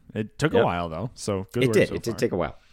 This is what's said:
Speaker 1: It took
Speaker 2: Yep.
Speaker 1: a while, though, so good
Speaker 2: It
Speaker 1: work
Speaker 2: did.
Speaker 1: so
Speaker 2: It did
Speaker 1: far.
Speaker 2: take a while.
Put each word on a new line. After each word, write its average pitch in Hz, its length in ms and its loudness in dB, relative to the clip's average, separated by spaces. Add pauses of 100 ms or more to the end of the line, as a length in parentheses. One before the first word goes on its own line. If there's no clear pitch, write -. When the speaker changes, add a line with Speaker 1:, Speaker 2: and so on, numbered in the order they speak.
(160)
Speaker 1:
It 107 240 -6
took 156 140 2
Speaker 2:
Yep. - 80 6
Speaker 1:
a 214 40 4
while, 87 240 -2
though, 92 260 -6
so 95 360 -4
good 120 120 0
Speaker 2:
It 131 40 4
Speaker 1:
work 117 60 2
Speaker 2:
did. 95 160 6
Speaker 1:
so - 60 -4
Speaker 2:
It 85 80 -6
did 117 80 -2
Speaker 1:
far. - 80 -8
Speaker 2:
take 123 120 2
a 101 60 -2
while. 76 200 -2 (160)